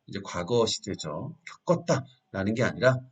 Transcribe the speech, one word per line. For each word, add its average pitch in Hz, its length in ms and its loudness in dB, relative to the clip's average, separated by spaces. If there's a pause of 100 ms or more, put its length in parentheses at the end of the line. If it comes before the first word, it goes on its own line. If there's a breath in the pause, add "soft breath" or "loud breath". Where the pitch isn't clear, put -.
이제 95 160 -8
과거 110 420 2
시제죠. - 720 -6 (280)
겪었다라는 127 880 0
게 120 100 2
아니라 113 360 4 (120)